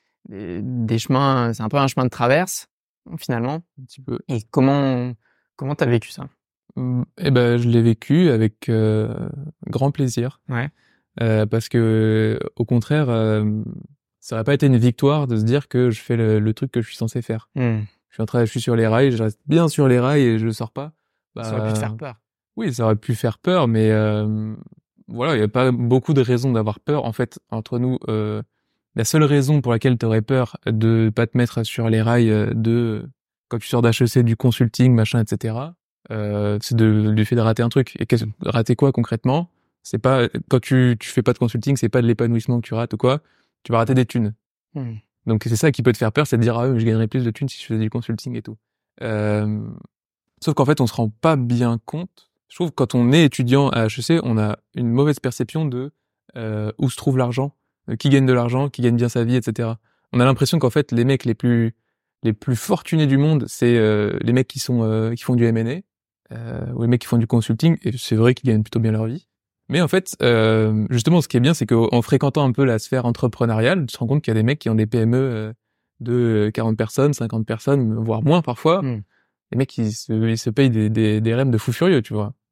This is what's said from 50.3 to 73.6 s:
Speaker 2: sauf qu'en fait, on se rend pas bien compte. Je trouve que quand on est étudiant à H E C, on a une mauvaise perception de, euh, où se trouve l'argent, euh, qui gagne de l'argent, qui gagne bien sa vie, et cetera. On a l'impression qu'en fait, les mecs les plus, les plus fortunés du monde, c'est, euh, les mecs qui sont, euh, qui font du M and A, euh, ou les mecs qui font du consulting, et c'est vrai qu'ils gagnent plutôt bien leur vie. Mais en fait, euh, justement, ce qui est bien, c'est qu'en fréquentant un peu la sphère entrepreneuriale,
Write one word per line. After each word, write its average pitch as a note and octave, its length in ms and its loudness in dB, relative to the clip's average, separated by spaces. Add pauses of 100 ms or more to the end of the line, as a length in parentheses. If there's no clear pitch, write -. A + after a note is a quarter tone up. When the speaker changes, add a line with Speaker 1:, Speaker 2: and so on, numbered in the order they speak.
Speaker 2:
sauf D3+ 120 0
qu'en C#3+ 100 2
fait, D3 160 2
on B2+ 60 2
se - 80 -4
rend A2 160 -2
pas D#3+ 260 0
bien A#2+ 480 0
compte. - 460 -14 (180)
Je - 60 -20
trouve F3 160 -4
que - 60 -14
quand C3 180 0
on B2 180 4
est D#3+ 120 6
étudiant C3+ 440 2
à A#2 160 0
H A2 140 -2
E A#2+ 40 -6
C, E3 200 2
on A2+ 160 0
a G#2+ 200 -2 (160)
une A#2+ 160 -2
mauvaise C#3 300 2
perception C3 460 -4
de, C3 260 -6 (440)
euh, G#2+ 420 -6
où C3+ 100 0
se - 80 -8
trouve C3 220 -2
l'argent, B2+ 360 -2 (360)
euh, A2+ 60 -6
qui C#3+ 120 -2
gagne C3+ 160 6
de B2+ 80 4
l'argent, A#2+ 380 0
qui - 100 -10
gagne A#2+ 160 2
bien A#2+ 140 0
sa A#2+ 140 -2
vie, B2 120 0
et A#2+ 60 0
cetera. A2+ 360 -6 (360)
On B2 60 2
a B2 40 4
l'impression C3+ 340 2
qu'en C3+ 120 2
fait, D3 220 0
les A#2+ 120 2
mecs C3+ 220 0
les A#2 80 0
plus, A#2 400 0 (480)
les A2+ 100 0
plus A#2+ 240 -4
fortunés D#3+ 500 0
du C3+ 120 2
monde, D3 300 2
c'est, A#2+ 280 2
euh, G#2+ 460 2
les A#2 100 0
mecs B2+ 160 2
qui - 120 -12
sont, A#2+ 220 -2
euh, A2 300 -2
qui A#2 120 -10
font C3 100 0
du A#2+ 100 2
M A2+ 140 2
and A2+ 80 -2
A, - 680 -12
euh, A#2 380 -10
ou B2 100 -6
les A#2 60 0
mecs A#2+ 140 2
qui - 40 -16
font B2 120 0
du A2+ 80 2
consulting, A#2+ 560 0
et A#2 160 -4
c'est - 180 -4
vrai A#2 180 4
qu'ils - 140 -6
gagnent A2 140 2
plutôt A#2 180 -6
bien A2 120 0
leur A2 120 -2
vie. A#2+ 220 -10 (440)
Mais E3 120 0
en D#3+ 60 0
fait, F#3 340 -2
euh, A2 680 2
justement, D#3 320 2
ce - 80 -2
qui - 80 0
est A#2+ 40 2
bien, C#3 120 4
c'est - 140 -4
qu'en A#2 340 2
fréquentant C#3 420 0
un C3 100 2
peu C#3 120 0
la A#2 140 2
sphère B2+ 260 -4
entrepreneuriale, A#2+ 800 0